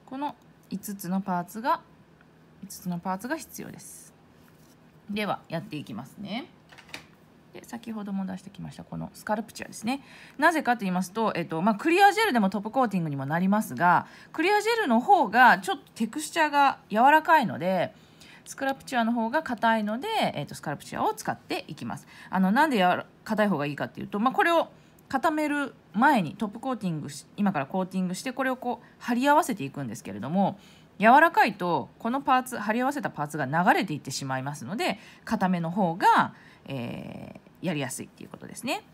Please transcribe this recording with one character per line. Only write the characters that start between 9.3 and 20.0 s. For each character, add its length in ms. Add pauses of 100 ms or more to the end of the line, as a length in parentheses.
ル 60
プ 120
チ 80
ャ 20
ー 40
で 40
す 120
ね。 180 (340)
な 160
ぜ 100
か 120
と 60
言 100
い 20
ま 100
す 100
と、 220
え 80
っ 40
と、 160
ま 100
あ、 40
ク 120
リ 160
ア 80
ジ 80
ェ 60
ル 80
で 60
も 100
ト 80
ッ 20
プ 100
コ 120
ー 60
テ 100
ィ 20
ン 40
グ 40
に 80
も 80
な 140
り 100
ま 140
す 120
が、 320 (280)
ク 80
リ 100
ア 80
ジ 80
ェ 140
ル 40
の 140
方 300
が 300
ち 100
ょ 60
っ 20
と 60 (100)
テ 140
ク 120
ス 80
チ 100
ャ 100
ー 20
が 260 (140)
柔 200
ら 120
か 180
い 60
の 120
で、 360 (500)
ス 100
カ 120
ル 80
プ 100
チ 140
ャ 20
ー 40
の 80
方 180
が 120
硬 360
い 60
の 140
で、 100 (260)